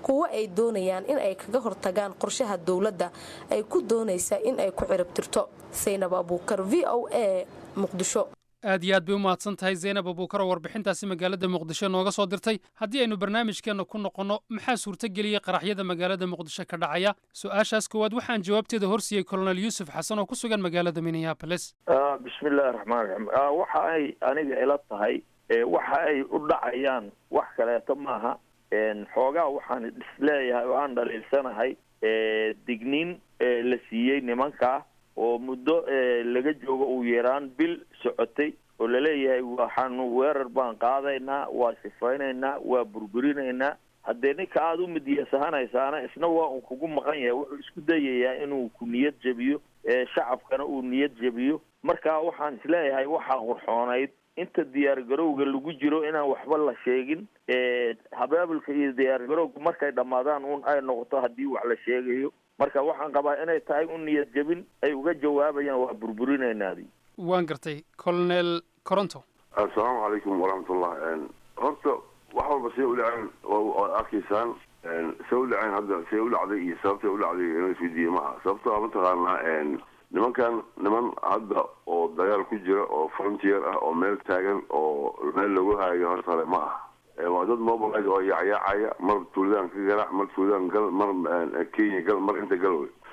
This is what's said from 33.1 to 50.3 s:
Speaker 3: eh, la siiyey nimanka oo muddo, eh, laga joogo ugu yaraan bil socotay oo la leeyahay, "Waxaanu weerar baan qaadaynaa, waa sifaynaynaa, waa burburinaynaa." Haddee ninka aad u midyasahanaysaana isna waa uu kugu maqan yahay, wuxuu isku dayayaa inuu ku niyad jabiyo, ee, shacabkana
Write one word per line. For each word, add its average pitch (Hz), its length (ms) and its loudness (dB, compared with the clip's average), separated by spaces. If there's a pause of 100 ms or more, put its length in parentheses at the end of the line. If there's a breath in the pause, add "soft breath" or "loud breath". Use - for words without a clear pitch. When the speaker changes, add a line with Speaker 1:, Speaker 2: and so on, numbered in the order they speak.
Speaker 3:
eh, 120 240 2
la 123 140 2 (100)
siiyey 123 320 2
nimanka 127 640 0 (340)
oo 117 200 2
muddo, 131 540 0
eh, 123 320 4
laga 123 300 2 (100)
joogo 131 240 0
ugu 127 240 0
yaraan 127 460 2
bil 165 160 2 (280)
socotay 143 520 -2 (260)
oo 113 80 2
la 123 160 2
leeyahay, 135 400 2
"Waxaanu 123 640 -2 (100)
weerar 135 320 2
baan 120 300 0
qaadaynaa, 135 720 0
waa 117 320 2
sifaynaynaa, 135 800 -2
waa 120 220 2
burburinaynaa." 127 880 -2 (320)
Haddee 123 260 0
ninka 165 300 -2
aad 165 160 0
u 180 80 -2
midyasahanaysaana 139 1160 0
isna 139 240 -2
waa 165 220 4
uu 131 120 -6
kugu 135 260 -6
maqan 151 320 -2
yahay, 120 120 2
wuxuu 143 280 -4
isku - 220 -16
dayayaa 135 600 2
inuu 135 260 -2
ku - 160 -12
niyad 123 280 2 (100)
jabiyo, 131 380 0 (240)
ee, 123 200 2 (100)
shacabkana 135 500 -2